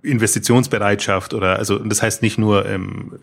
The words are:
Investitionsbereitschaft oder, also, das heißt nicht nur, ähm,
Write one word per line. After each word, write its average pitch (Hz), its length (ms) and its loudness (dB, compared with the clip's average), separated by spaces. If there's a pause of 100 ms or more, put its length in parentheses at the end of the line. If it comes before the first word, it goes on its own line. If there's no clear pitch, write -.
Investitionsbereitschaft 107 1300 0
oder, 95 240 0
also, 101 220 -2
das 104 220 -4
heißt 110 200 -2
nicht 110 160 0
nur, 104 280 2
ähm, 98 580 -8